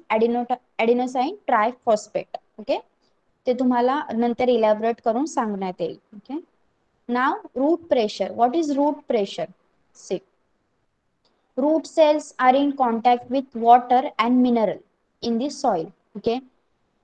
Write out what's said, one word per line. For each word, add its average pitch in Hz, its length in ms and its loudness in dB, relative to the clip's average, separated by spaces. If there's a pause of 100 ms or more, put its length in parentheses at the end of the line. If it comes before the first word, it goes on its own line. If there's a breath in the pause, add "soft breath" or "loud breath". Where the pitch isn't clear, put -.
(160)
adenota-, 240 720 -2
adenosine 254 460 0 (180)
triphosphate, 220 880 -2 (220)
ओके? 302 220 -4 (640)
ते 254 60 2
तुम्हाला 254 480 0 (120)
नंतर 240 360 0
इलॅबोरेट 220 460 2 (100)
करून 240 200 0
सांगण्यात 202 540 -4
येईल, - 200 -8 (160)
ओके? 247 200 -14 (800)
Now, 254 180 0 (320)
root 311 140 2 (160)
pressure. 214 460 -2
What 254 220 2
is 285 160 -2
root 285 380 -2
pressure? 202 340 -4 (600)
See, 185 100 -4 (1400)
root 302 240 0 (160)
cells 302 500 2
are 262 140 4
in 285 80 0 (140)
contact 240 520 0
with 269 260 -6
water 247 380 6 (240)
and 247 180 2
mineral 226 340 2 (500)
in 233 60 -2
the 240 160 -2 (160)
soil, 180 200 0 (300)
ओके? 233 240 -4 (640)